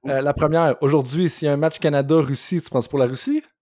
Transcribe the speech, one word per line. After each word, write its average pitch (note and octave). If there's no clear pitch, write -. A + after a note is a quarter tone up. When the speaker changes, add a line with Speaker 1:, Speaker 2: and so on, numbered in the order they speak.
Speaker 1:
Oui. C#3
Speaker 2:
Euh, C3+
la C#3+
première, D#3
aujourd'hui, D3
s'il -
y -
a C#3+
un C#3+
match D#3
Canada-Russie, C#3+
tu -
penses B2+
pour C#3
la B2+
Russie ? C4+